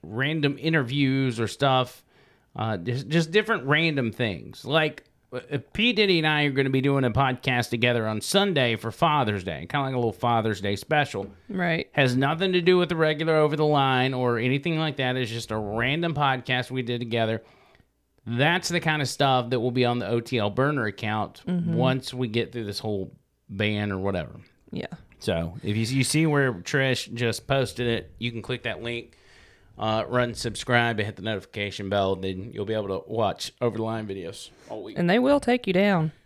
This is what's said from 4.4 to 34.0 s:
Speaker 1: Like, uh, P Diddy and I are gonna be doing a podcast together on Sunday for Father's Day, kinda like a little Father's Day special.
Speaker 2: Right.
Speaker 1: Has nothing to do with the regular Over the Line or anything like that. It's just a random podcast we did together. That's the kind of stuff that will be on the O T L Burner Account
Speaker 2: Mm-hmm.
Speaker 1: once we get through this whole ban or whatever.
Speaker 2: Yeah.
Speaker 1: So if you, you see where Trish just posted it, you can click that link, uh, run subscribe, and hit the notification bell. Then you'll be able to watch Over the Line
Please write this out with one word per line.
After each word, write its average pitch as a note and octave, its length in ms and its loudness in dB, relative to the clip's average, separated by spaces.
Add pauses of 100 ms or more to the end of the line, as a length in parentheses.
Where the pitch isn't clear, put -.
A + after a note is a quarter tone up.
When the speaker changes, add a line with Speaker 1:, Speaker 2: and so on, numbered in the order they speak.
Speaker 1:
Like, D#3 400 0 (280)
uh, C3 260 -6 (140)
P A#3 200 2
Diddy F#3+ 260 4
and D#3 80 2
I D3+ 180 2
are C#3+ 60 2
gonna C3+ 200 2
be C3+ 120 4
doing C#3 220 2
a A#2+ 60 4
podcast B2+ 600 0
together A#2+ 360 2
on G#2+ 140 -2
Sunday D3+ 560 2
for A2+ 140 -6
Father's B2 540 2
Day, D#2+ 240 -6
kinda C#3+ 180 -2
like C3+ 80 -4
a B2+ 40 0
little A#2 140 2
Father's A2 480 0
Day G2+ 160 -2
special. C#3+ 500 0 (220)
Speaker 2:
Right. F3 440 -2
Speaker 1:
Has B2+ 240 4
nothing D#3+ 360 0
to F3+ 80 4
do F3+ 180 6
with F3 120 2
the F3 60 -2
regular D#3+ 400 2
Over D3+ 200 4
the D#3 80 2
Line C3+ 480 4
or B2 260 0
anything C#3 400 0
like D#3 180 -2
that. B2+ 200 0
It's B2 140 -2
just A#2 200 -8
a G#2+ 60 -2
random B2 580 -2
podcast C3 560 0
we C3 120 -4
did A#2+ 180 -4
together. A2+ 420 0 (840)
That's C#3+ 420 0
the E3+ 120 0
kind D#3 220 0
of B2+ 60 -2
stuff C3 420 2
that B2+ 80 0
will A#2+ 140 0
be B2+ 140 2
on A#2+ 120 0
the G#2 100 -4
O A#2 120 2
T A#2+ 180 -4
L G#2 120 0
Burner C3+ 360 0
Account G#2+ 600 -4
Speaker 2:
Mm-hmm. E3+ 280 -2
Speaker 1:
once B2+ 380 0
we B2+ 160 -4
get G#2+ 240 -2
through A#2 120 -6
this G2+ 140 -6
whole G2+ 320 -4 (380)
ban G#2 420 0
or F#2+ 80 -4
whatever. F#2 400 -4 (320)
Speaker 2:
Yeah. - 160 -8 (320)
Speaker 1:
So E2+ 440 -2
if G#2 140 -2
you, A2+ 200 -2
you C3 80 4
see D#3+ 220 2
where C#3+ 260 2
Trish B2+ 640 -2
just A#2 320 -2
posted C3 400 0
it, A2+ 320 -2
you A#2 140 -4
can A2+ 100 -8
click A#2+ 220 -8
that G#2 180 -6
link, A#2 340 -8 (640)
uh, A2 300 0
run A#2+ 260 0
subscribe, A#2 640 0
and G2+ 80 0
hit G#2+ 100 -10
the F#2 60 -14
notification G2+ 680 -6
bell. G2 280 2
Then F#2+ 360 -6
you'll G#2 120 -6
be A2 100 -4
able G#2 140 -4
to F#2+ 140 -4 (100)
watch A2 480 -2
Over A#2 160 -2
the A2 80 -4
Line A2 220 -6